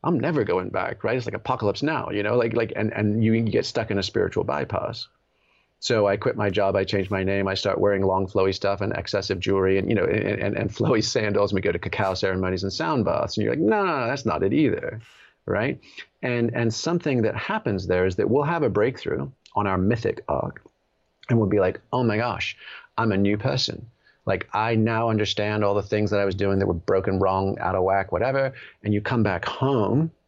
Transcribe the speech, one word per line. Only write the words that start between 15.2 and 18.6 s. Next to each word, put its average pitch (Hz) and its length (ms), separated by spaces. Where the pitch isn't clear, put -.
right? 104 320
And, 120 320
and 117 180
something 151 520
that 104 120
happens 104 520
there 92 180
is 92 120
that 98 120
we'll 139 140
have 165 180